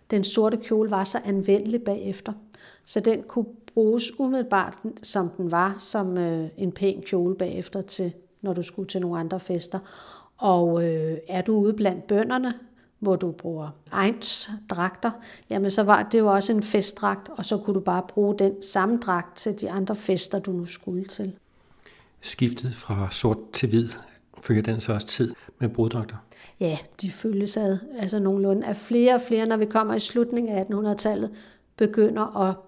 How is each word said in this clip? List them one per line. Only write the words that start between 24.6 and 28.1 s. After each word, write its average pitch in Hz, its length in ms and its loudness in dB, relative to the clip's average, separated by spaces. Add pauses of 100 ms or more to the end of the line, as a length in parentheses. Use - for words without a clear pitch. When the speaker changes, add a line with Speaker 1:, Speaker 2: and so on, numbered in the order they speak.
Speaker 2:
den 113 180 -2
så - 120 -2
også 104 140 -2
tid - 280 -2 (240)
med 120 100 0
bruddragter? 113 480 -2 (440)
Speaker 1:
Ja, 160 180 0 (220)
de 190 100 -4
følges 208 460 -2
ad, 196 220 2 (200)
altså 208 200 -2